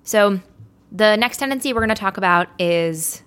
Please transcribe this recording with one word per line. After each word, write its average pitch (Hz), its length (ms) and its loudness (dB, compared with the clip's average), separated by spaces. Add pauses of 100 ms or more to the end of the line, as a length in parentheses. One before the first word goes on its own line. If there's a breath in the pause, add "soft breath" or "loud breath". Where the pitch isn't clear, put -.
So 202 360 2 (520)
the 214 260 2
next 233 200 -2
tendency 269 340 -4
we're 226 100 0
gonna 220 140 0
talk 190 220 -6
about 175 300 2 (120)
is 165 680 -2